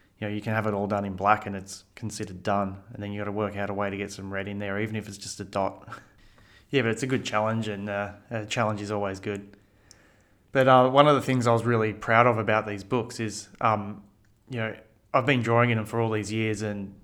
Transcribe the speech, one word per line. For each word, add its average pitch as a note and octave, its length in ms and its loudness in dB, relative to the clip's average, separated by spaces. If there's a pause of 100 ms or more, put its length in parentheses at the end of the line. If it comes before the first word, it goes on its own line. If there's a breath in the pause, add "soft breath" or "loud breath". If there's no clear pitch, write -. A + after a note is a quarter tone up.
(200 soft breath)
you G#2+ 80 -6
know, G#2 60 -4
you G#2 80 -6
can A2 120 -4
have A2 120 0
it G#2+ 80 0
all G2+ 140 -2
done G2+ 180 -2
in F#2+ 100 -6
black G2+ 300 2
and G2+ 100 -6
it's F#2+ 300 -14 (100)
considered F#2 480 -10
done, G2 340 0 (160)
and G#2+ 80 -12
then G2+ 100 -8
you G#2 100 -8
gotta G2+ 100 -6
work G2+ 240 -2
out G2+ 140 -4
a G2+ 40 -6
way G2+ 160 -2
to G2 80 -6
get G2 140 -6
some G2 220 -10
red G2 140 -6
in G2+ 100 -8
there, G2+ 220 -6
even A2 160 -4
if G#2 120 -6
it's G2 100 -14
just - 220 -14
a G2+ 60 -10
dot. G2 480 -4
<laughs> - 60 -16 (680 loud breath)
Yeah, C#3 120 2
but A2+ 100 0
it's A2 100 -4
a C3+ 60 -2
good B2+ 160 -2
challenge, G#2+ 460 -2
and, G2+ 200 -8
uh, G2+ 220 -4 (180)
a A2 160 -6
challenge G#2+ 360 -2
is G2+ 100 -6
always G2+ 300 -4
good. G2+ 340 -8 (960 soft breath)
But, C3 160 4
uh, B2+ 220 8
one C#3+ 180 8
of D3 80 6
the B2 60 2
things B2+ 260 0
I A#2 60 6
was A2+ 100 2
really A2 300 2
proud A#2 340 4
of A2+ 100 4
about G#2+ 300 0
these G2+ 160 -8
books A#2 380 -4
is, A2 260 -6 (140)
um, G#2+ 420 0 (460)
you B2 100 -6
know, A2 160 -4 (380)
I've B2+ 120 2
been C3 160 4
drawing A#2 280 4
in A2+ 80 2
them G#2+ 80 -2
for A#2 160 -2
all A2+ 100 0
these G#2 180 -2
years, A2 340 -2
and G2+ 300 -6 (100)